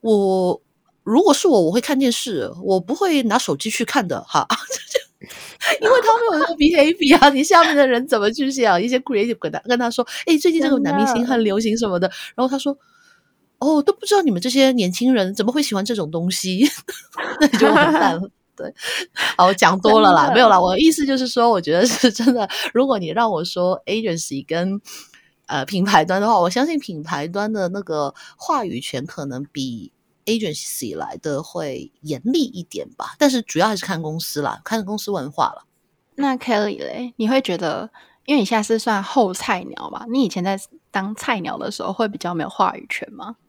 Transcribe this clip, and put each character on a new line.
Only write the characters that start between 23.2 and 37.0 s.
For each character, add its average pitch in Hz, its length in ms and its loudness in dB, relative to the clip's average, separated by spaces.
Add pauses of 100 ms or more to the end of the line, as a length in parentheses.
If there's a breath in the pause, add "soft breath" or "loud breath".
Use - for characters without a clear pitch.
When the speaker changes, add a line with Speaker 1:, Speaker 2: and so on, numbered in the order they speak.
Speaker 1:
我 170 140 -2
说 180 420 -2
agency 170 600 -4
跟， 185 320 -4 (680 loud breath)
呃， 135 180 -4
品 185 180 -2
牌 190 220 4
端 185 160 0
的 208 60 0
话， 220 120 2
我 175 100 2
相 247 160 0
信 320 140 -2
品 160 240 -12
牌 156 240 -6
端 202 240 -6
的 196 160 -4
那 190 140 -8
个 151 340 -4 (220 loud breath)
话 285 260 -4
语 143 160 -6
权 135 260 -8
可 160 200 -12
能 135 260 -10
比 123 400 -10 (340)
agency 170 680 -6
来 - 260 -10
的 147 220 -6
会 151 560 -10
严 143 240 -10
厉 277 220 0
一 180 180 -12
点 - 240 -12 (100)
吧， - 220 -12
但 294 100 4
是 254 120 -2
主 - 180 -6
要 196 80 2
还 214 80 -2
是 180 80 -8
看 170 180 -6
公 156 160 -8
司 147 240 -8
啦， - 220 -6
看 220 220 -6
公 208 120 -8
司 202 140 -8
文 151 180 -6
化 143 180 -2
啦。 - 160 -10 (520)
Speaker 2:
那 269 220 -2
Kelly 214 400 -2
嘞， 233 400 -10